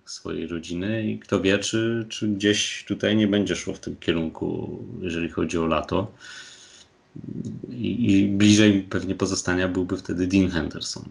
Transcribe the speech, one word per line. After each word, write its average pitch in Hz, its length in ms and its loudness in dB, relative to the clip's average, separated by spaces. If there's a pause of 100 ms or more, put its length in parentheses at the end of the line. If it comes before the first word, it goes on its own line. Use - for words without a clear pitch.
swojej 82 420 -8
rodziny 87 640 -4
i 107 80 -6
kto 95 220 -2
wie, 98 180 4
czy, 113 500 -2
czy - 180 -6
gdzieś 101 600 0
tutaj 101 280 0
nie 107 120 4
będzie 98 280 2
szło - 180 -6
w - 60 -14
tym - 160 -8
kierunku, 80 840 -2 (220)
jeżeli 85 280 -4
chodzi 85 280 -2
o 82 80 2
lato. 82 460 0 (1600)
I, 113 420 0
i 98 160 6
bliżej 104 540 8
pewnie 92 340 -4
pozostania 92 520 0
byłby 92 300 -2
wtedy 90 300 -4
Dean 95 220 4
Henderson, - 600 -6